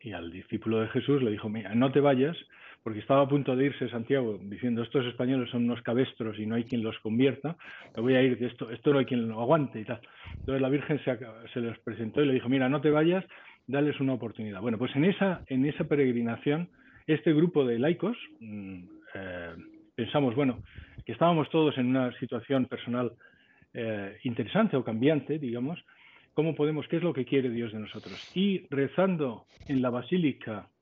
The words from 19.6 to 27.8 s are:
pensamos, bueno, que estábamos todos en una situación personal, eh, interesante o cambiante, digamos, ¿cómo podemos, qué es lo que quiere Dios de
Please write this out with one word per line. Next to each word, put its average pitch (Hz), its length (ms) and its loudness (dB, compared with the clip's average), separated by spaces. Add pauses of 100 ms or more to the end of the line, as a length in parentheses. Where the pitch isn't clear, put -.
pensamos, 123 400 0
bueno, 127 300 0 (420)
que 135 60 -8
estábamos 165 380 4
todos 156 280 4
en 123 80 2
una 127 320 2
situación 127 480 -2
personal, 120 460 -4 (600)
eh, 107 520 -6
interesante 127 520 0
o 123 60 2
cambiante, 139 560 0
digamos, 131 400 -4 (540)
¿cómo 156 220 0
podemos, 147 340 0
qué 170 80 0
es 156 60 0
lo 170 100 0
que 131 120 -2
quiere 127 260 2
Dios 117 220 -4
de 110 80 -8